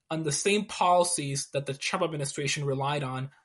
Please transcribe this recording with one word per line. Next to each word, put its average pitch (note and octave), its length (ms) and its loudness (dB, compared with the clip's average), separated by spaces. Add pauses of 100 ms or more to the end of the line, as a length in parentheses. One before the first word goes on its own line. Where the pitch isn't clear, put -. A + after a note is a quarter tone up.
(100)
on D#3+ 120 -2
the D3 100 -2
same G3+ 320 2
policies F3 880 2
that - 140 -2
the C3+ 80 -4
Trump F3+ 300 -2
administration D3 600 -4
relied C#3 380 0
on C3 260 -6 (160)